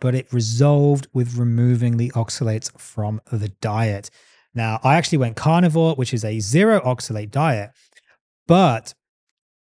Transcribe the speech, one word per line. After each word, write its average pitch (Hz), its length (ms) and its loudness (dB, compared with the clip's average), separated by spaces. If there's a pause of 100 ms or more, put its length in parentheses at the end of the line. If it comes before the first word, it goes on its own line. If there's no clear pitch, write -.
but 127 140 0
it 131 180 -6
resolved 139 800 2
with 120 240 -2
removing 120 580 2
the 120 140 -2
oxalates 110 680 -4
from 107 440 -8 (100)
the 107 180 -4 (120)
diet. 107 480 -4 (440)
Now, 113 300 -4
I 139 120 4
actually 160 240 0
went 117 180 -2
carnivore, 165 580 2
which 127 180 -4
is 110 120 -4
a 110 160 -4
zero 170 400 2
oxalate 113 500 -6
diet, 135 400 -2 (760)
but 165 460 2 (720)